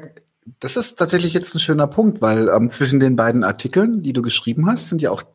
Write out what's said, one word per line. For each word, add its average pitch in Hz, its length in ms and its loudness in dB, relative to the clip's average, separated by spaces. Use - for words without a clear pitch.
das 135 160 -6
ist - 200 -6
tatsächlich 175 360 0
jetzt 170 200 -4
ein 160 60 -4
schöner 147 280 2
Punkt, 214 340 0
weil, 110 260 2
ähm, 110 220 4
zwischen 135 320 0
den 131 160 4
beiden 117 260 2
Artikeln, 185 580 0
die 139 120 -6
du 127 80 -2
geschrieben 117 440 -2
hast, 233 220 -2
sind 165 140 -4
ja 113 100 0
auch 98 120 -6